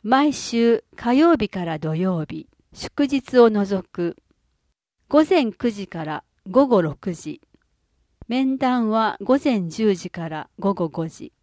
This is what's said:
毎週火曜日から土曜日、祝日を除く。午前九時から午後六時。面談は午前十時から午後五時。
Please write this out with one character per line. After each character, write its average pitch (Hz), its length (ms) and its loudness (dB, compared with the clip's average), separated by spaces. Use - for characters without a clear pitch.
毎 262 300 2
週 233 500 0
火 240 200 -2
曜 320 200 6
日 214 140 -4
か 180 160 -6
ら 160 140 -6
土 160 160 -4
曜 175 300 -2
日、 - 220 -14
祝 - 340 -4
日 254 320 0
を 233 100 8
除 202 420 -2
く。 175 260 -6
午 302 200 4
前 277 240 2
九 233 200 -4
時 202 160 -10
か 165 180 -10
ら 151 180 -8
午 254 200 4
後 208 160 4
六 160 320 -6
時。 - 260 -14
面 262 320 -2
談 247 320 0
は 220 300 0
午 254 220 2
前 202 260 0
十 208 260 0
時 175 160 -14
か 165 180 -10
ら 156 200 -10
午 196 160 0
後 175 120 -2
五 160 200 -6
時。 - 360 -16